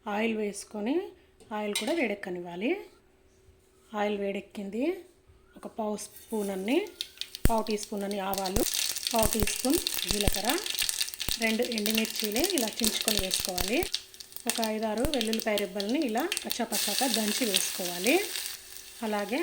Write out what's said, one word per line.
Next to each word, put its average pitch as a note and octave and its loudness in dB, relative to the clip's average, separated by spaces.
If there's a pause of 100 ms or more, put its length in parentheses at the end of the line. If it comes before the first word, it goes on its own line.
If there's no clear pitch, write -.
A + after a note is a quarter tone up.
(140)
ఆయిల్ A3 2
వేసుకొని, G#3 -2 (600)
ఆయిల్ G#3 -2
కూడా C#4 0
వేడెక్కనివ్వాలి. F#3+ -2 (1300)
ఆయిల్ G#3 2
వేడెక్కింది. G3 -2 (760)
ఒక G#3 -10 (100)
పావు G#3+ 0 (100)
స్పూన్ G#3 -2
అన్ని, G#3+ 2 (720)
పావు A3+ 6
టీ G#3+ 2
స్పూన్ G3 -4
అని G3+ -2 (140)
ఆవాలు, F#3+ 0 (480)
పావు A3 4
టీ - 2 (140)
స్పూన్ C#4+ 2 (320)
జీలకర్ర, G3+ 2 (920)
రెండు A3 4 (120)
ఎండుమిర్చీలు A3 0 (160)
ఇలా A3+ 0 (100)
చించుకొని G#3+ 2
వేసుకోవాలి. F#3 0 (720)
ఒక - -2 (180)
ఐదారు G#3+ 0 (140)
వెల్లుల్లిపాయ A3 0
రెబ్బల్ని G3+ -2
ఇలా A3+ 0 (220)
కచ్చాపచ్చాగా G#3 0 (100)
దంచి G#3+ 0
వేసుకోవాలి. F#3 2 (920)
అలాగే G#3 -2